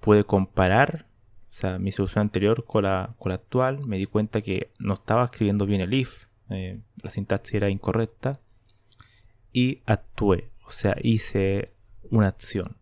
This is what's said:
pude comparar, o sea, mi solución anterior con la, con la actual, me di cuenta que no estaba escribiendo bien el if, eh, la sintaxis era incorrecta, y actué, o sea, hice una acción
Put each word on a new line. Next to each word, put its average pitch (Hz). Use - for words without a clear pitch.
pude 104
comparar, 98
o -
sea, 92
mi 95
solución 98
anterior 104
con 107
la, 95
con 95
la 92
actual, 131
me 107
di 98
cuenta 107
que 90
no 98
estaba 117
escribiendo 104
bien 101
el 92
if, 131
eh, 95
la -
sintaxis -
era 104
incorrecta, 113
y 127
actué, -
o -
sea, -
hice 101
una 107
acción -